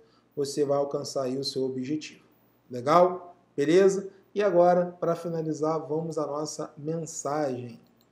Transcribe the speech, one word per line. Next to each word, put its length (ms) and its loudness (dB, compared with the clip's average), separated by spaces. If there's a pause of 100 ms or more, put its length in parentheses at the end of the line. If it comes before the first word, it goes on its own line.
(340)
você 300 -2
vai 120 2
alcançar 460 -4
aí 160 -4
o 60 -6
seu 200 -2
objetivo. 600 -6 (440)
Legal? 680 2 (200)
Beleza? 540 4 (240)
E 80 -2
agora, 560 4
pra 160 0
finalizar, 640 -2
vamos 400 -6
à 80 -2
nossa 500 -8
mensagem. 1040 -6 (320)